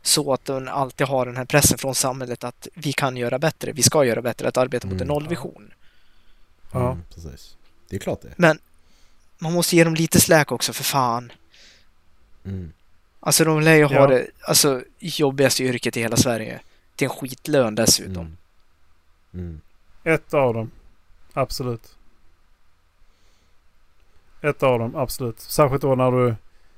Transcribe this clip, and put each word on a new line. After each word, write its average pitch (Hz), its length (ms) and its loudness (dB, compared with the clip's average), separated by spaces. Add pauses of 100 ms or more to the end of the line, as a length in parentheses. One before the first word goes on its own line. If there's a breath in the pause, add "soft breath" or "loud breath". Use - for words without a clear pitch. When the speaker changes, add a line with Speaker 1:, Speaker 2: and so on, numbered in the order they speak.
Speaker 1:
så 143 300 0
att - 120 -4
de 131 240 -6
alltid 135 380 -4
har 131 200 -2
den 123 100 -10
här 127 80 -6
pressen 139 340 4
från 135 160 -6
samhället 127 500 -4
att - 300 -14
vi 151 180 -6
kan 127 240 -2
göra 123 220 -2
bättre, - 340 -4
vi 123 100 -2
ska 147 220 4
göra 117 180 0
bättre, 120 260 -4
att - 80 -2
arbeta 123 300 -2
mot 95 80 -6
en 92 60 -6
Speaker 2:
Mm. 131 80 -4
Speaker 1:
nollvision. 151 640 -6 (1000)
Speaker 3:
Ja. 127 200 0
Speaker 2:
Mm, 85 100 -10 (120)
precis. 78 420 -18 (320)
Det 92 80 -10
är 98 40 -6
klart - 220 -6
det. - 140 -20
Speaker 1:
Men 160 220 4 (840)
man 165 120 -4
måste 175 240 2
ge 165 80 8
dem 165 100 2
lite 160 260 4
slack 156 320 4
också, 120 200 -4
för - 120 -8
fan. 123 480 -2 (1120 soft breath)
Speaker 2:
Mm. 95 280 -10 (480)
Speaker 1:
Alltså, 156 240 2
de 156 160 2
lär 160 140 6
ju 151 100 8
ha 139 100 2
Speaker 3:
Ja. 139 120 8
Speaker 1:
det, 131 200 2 (220)
alltså, 139 340 2 (160)
jobbigaste 139 680 0
yrket 120 320 -2
i 120 40 -2
hela 117 160 -2
Sverige. 117 440 -2 (360)
Till 139 80 -2
en 127 60 -2
skitlön 131 640 -2
dessutom. 107 380 2 (100)
Speaker 2:
Mm. 80 140 -14 (1000)
Mm. 85 260 -12 (440)
Speaker 3:
Ett 160 300 -2
av 131 200 2
dem. 110 160 -6 (640)
Absolut. 123 640 -6 (2500)
Ett 147 200 -2
av 127 160 4
dem, 120 180 -4
absolut. 123 440 -6
Särskilt 139 420 2
då 135 120 2
när 127 160 2
du 123 240 2 (440)